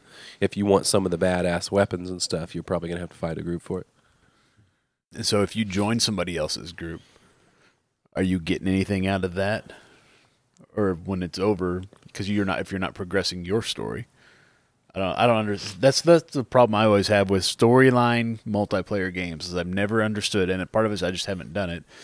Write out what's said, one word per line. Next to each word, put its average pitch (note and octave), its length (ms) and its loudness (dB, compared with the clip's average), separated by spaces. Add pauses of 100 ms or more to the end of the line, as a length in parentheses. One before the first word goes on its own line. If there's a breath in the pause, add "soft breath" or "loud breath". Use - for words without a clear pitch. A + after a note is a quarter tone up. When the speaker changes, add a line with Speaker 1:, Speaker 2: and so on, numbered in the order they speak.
(400 loud breath)
Speaker 1:
if - 180 0
you G2+ 80 0
want G2 220 6
some G2 180 2
of F2+ 60 -2
the E2+ 60 -2
badass F2+ 540 0
weapons F#2 380 0
and F#2 120 -8
stuff, E2+ 340 -6
you're E2 80 -8
probably E2+ 260 -4
gonna F2 120 -6
have E2+ 100 -10
to - 40 -20
fight E2 220 -6
a D#2 60 -8
group E2+ 200 -6
for F#2 180 -6
it. - 60 -18 (1300)
Speaker 2:
And G#2+ 120 -8
so G#2 160 2
if G2 140 -2
you A2 100 0
join G#2 340 0
somebody F#2 380 -2
else's D#2 340 -6
group, E2 300 -12 (1120 soft breath)
are F#2 80 0
you F#2 160 2
getting E2+ 280 -2
anything F#2+ 400 0
out F#2+ 160 -2
of F2+ 120 -4
that? G2 380 -4 (1040 soft breath)
Or G2+ 180 2
when F#2 280 -4
it's F2+ 180 -6
over, F#2 440 0 (300)
'cause G2 160 -6
you're G#2 160 0
not, D#2+ 160 -2
if F#2 100 -8
you're F#2+ 80 -4
not F2 140 -4
progressing F2+ 520 -4
your G#2+ 160 0
story, A1 460 -8 (880 soft breath)
I F#2+ 40 -6
don't, F#2 200 -2
I A#2 80 4
don't A#2 100 4
under-, G#2 200 -2 (220)
that's, C3+ 220 4
that's E3 320 6
the C3+ 100 -2
problem A#2 320 4
I A2 100 4
always G2+ 240 6
have G2+ 200 4
with F#2+ 140 2
storyline A#2+ 1040 4
multiplayer G2+ 640 -2
games, F2 340 -6
is F2+ 80 -8
I've F2 120 -2
never G#2 360 0
understood, G#2 460 0
and F#2 220 -4
part A2 140 2
of G#2+ 60 0
it G#2 40 -4
is F2 80 -6
I F2+ 80 -2
just F2 160 -6
haven't E2+ 260 -8
done F#2+ 160 -4
it. E2+ 140 -10 (200 soft breath)